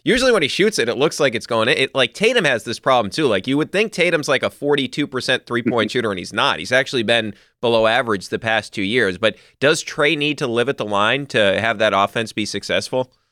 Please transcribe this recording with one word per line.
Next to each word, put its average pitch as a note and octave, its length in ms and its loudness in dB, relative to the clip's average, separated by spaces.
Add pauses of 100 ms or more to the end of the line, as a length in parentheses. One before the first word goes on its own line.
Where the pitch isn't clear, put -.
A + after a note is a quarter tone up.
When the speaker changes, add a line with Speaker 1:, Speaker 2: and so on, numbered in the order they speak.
Speaker 1:
usually B3 300 2
when G3 100 2
he C3+ 60 2
shoots G#3 320 0
it, A#2 80 0
it G#2 80 -2
looks D3+ 240 0
like C3 160 2
it's G#2 100 -8
going A2+ 220 0
in. A#2 100 2
It, C3 160 -2
like, B2+ 200 0
Tatum A3+ 320 2
has B2 180 0
this A#2 160 -8
problem A#2+ 320 2
too. D3+ 160 0
Like, G2 180 0
you C3 100 0
would D3 140 -2
think G#3 220 -2
Tatum's, E3+ 340 0
like, C3+ 160 0
a G2+ 80 -2
forty-two C#3+ 560 -2
percent B2+ 400 -4
three-point A#2+ 440 0
Speaker 2:
<laughs> - 20 -12
Speaker 1:
shooter, A#2 180 -2
and F#2+ 80 -4
he's E2+ 140 -10
not. A2+ 260 0
He's F#2+ 140 -8
actually B2+ 320 0
been A2 280 0 (280)
below A2+ 260 2
average A2+ 420 0
the G#2 120 -6
past A2 340 -2
two G#2+ 80 -4
years. G2 360 0
But G#2+ 180 0 (240)
does D#3 240 2
Trae D#3 340 0
need D3 200 -2
to C#3+ 100 -4
live A#2+ 200 0
at C#3 100 -2
the A2+ 60 -4
line G#2+ 420 0
to G2 340 2
have A2 180 0
that G#2+ 160 2
offense G2+ 380 0
be G#2+ 120 -4
successful? G2+ 680 -4 (200)